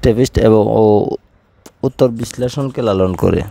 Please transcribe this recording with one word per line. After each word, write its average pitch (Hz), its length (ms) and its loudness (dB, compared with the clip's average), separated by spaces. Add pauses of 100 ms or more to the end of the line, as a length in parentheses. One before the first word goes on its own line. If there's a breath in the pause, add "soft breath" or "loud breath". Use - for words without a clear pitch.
টেপিস্ট 123 360 0
এবং 110 300 4
ও 110 480 2 (680)
উত্তর 131 260 0
বিশ্লেষণকে 123 720 -6
লালন 95 320 0
করে। 85 360 0